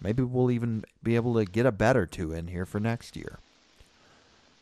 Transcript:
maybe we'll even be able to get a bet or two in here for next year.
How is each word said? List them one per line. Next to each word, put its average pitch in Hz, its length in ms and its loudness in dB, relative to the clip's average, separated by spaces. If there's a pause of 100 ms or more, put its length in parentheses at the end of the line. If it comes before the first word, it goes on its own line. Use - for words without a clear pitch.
maybe 120 220 0
we'll 127 260 2
even 117 320 -2 (180)
be 113 140 0
able 117 200 2
to 110 100 4
get 101 200 0
a 131 60 6
bet 107 260 4
or 95 100 2
two 80 260 -6
in 82 160 -8
here 90 180 -6
for 101 140 -6
next 113 340 -4
year. - 240 -12 (1200)